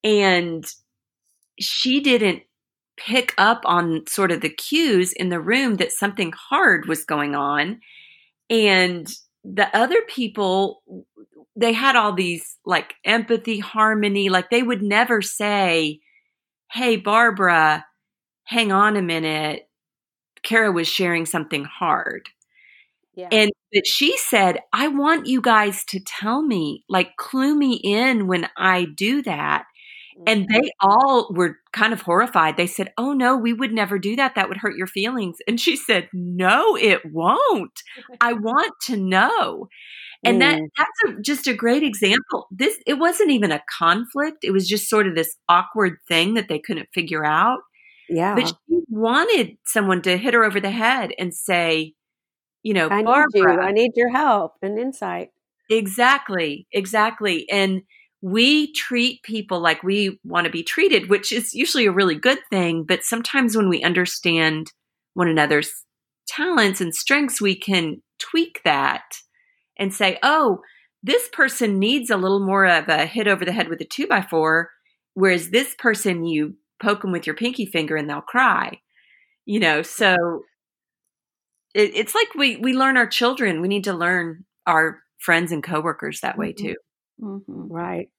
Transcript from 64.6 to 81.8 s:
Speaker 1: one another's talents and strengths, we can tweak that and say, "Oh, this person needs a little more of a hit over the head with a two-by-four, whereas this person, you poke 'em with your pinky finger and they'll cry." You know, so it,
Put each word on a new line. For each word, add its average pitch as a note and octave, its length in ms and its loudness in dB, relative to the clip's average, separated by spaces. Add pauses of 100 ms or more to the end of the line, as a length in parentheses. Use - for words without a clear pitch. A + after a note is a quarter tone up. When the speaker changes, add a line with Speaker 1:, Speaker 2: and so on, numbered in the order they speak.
Speaker 1:
one F3 160 0
another's D3 420 2 (560)
talents A#3 540 0
and E3 140 -4
strengths, C#4 460 -2
we G3 140 0
can F3 460 -4 (180)
tweak - 460 -4
that C#3 380 0 (720)
and G3 160 -4
say, F#3+ 300 -2
"Oh, C#4 380 2 (420)
this A#4+ 260 0
person A3+ 500 0
needs A#3+ 300 0
a G#3+ 80 0
little G3 280 0
more F#3+ 200 4
of E3+ 240 2
a D#3 160 2
hit G#3 220 -2
over F#3+ 180 2
the F3 80 -4
head F3 160 -2
with E3 120 -6
a - 40 -10
two-by-four, E3+ 840 0 (440)
whereas F3+ 360 2
this C4 280 0
person, G3 460 0
you D3+ 300 -2 (260)
poke G#3 240 -2
'em F#3+ 60 -2
with E3+ 160 -4
your D#3 80 -6
pinky A#3+ 320 -4
finger D#3 280 -4
and D3+ 140 -6
they'll D3 120 -8
cry." - 600 -2 (640)
You G3+ 160 -2
know, D#3 220 2
so F3 600 0 (1300)
it, G#3 220 4